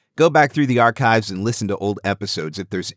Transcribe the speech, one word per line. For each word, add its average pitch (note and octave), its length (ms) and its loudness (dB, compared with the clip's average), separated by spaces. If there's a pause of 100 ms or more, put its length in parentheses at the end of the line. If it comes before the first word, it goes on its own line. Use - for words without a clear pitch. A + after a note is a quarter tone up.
(160)
go D#3+ 120 4
back D3+ 220 4
through D3 160 0
the A#2+ 140 2
archives A2+ 500 2
and F#2+ 140 -6
listen A2 240 -4
to G2+ 80 -2
old G2+ 260 -4
episodes F#2 560 -6
if F#2 120 -10
there's F#2 260 -6